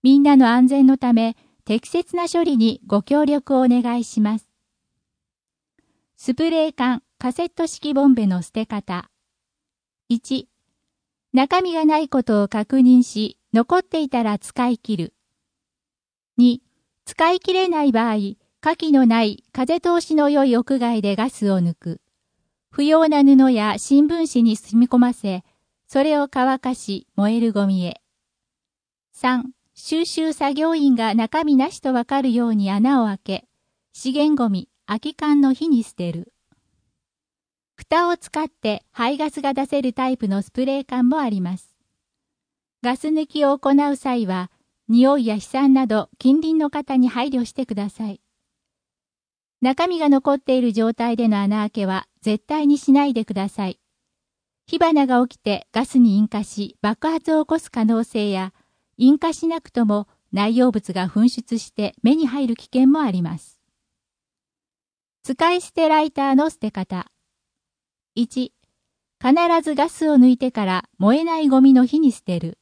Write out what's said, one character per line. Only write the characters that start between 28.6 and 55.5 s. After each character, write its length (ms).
三、 400
収 300
集 280
作 200
業 220
員 200
が 200
中 300
身 120
な 140
し 100
と 140
わ 100
か 160
る 120
よ 160
う 60
に 160
穴 320
を 40
開 120
け、 300
資 200
源 220
ゴ 160
ミ、 180
空 140
き 140
缶 260
の 120
火 160
に 160
捨 80
て 200
る。 200
蓋 340
を 80
使 260
っ 60
て 420
排 260
ガ 140
ス 100
が 140
出 100
せ 160
る 120
タ 160
イ 100
プ 100
の 140
ス 80
プ 160
レ 140
ー 40
缶 240
も 120
あ 80
り 120
ま 160
す。 200
ガ 140
ス 120
抜 180
き 180
を 140
行 120
う 60
際 300
は、 240
匂 300
い 80
や 100
飛 100
散 280
な 120
ど 320
近 220
隣 140
の 160
方 260
に 120
配 200
慮 160
し 80
て 140
く 80
だ 160
さ 180
い。 120
中 280
身 100
が 100
残 260
っ 40
て 180
い 60
る 100
状 220
態 220
で 100
の 140
穴 220
開 80
け 160
は 200
絶 240
対 220
に 100
し 140
な 120
い 100
で 100
く 100
だ 140
さ 180
い。 140
火 120
花 280
が 200
起 120
き 20
て 320